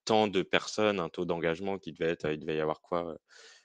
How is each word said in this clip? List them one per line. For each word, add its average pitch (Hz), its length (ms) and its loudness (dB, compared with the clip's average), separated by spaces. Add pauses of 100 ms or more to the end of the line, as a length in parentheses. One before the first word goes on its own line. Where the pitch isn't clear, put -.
tant 107 240 6
de 92 140 2
personnes, 101 580 0
un 82 80 -2
taux 90 160 -4
d'engagement 85 540 -2
qui 82 140 -12
devait 80 200 0
être, 80 140 -4
heu, 78 80 0
il 78 40 -6
devait 78 180 -4
y 78 40 0
avoir 78 200 -2
quoi, 87 220 -2 (120)
heu, - 40 -14 (460)